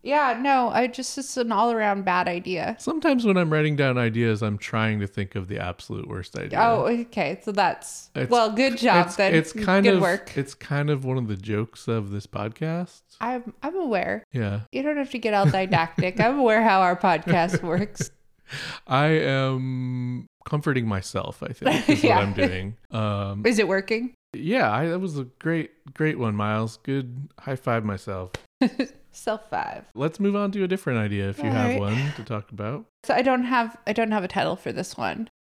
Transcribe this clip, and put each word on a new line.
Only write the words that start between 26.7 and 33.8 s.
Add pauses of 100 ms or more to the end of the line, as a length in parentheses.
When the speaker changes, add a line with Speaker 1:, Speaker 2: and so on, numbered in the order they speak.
Speaker 2:
Good (120)
high
five
myself. (300)
Speaker 1:
<laughs> (400)
Self
five. (100)
Speaker 2:
Let's
move
on
to
a
different
idea
if
you
Speaker 1:
All
Speaker 2:
have
Speaker 1:
right.
Speaker 2:
one
to
talk
about. (180)
Speaker 1:
So
I
don't
have, (120)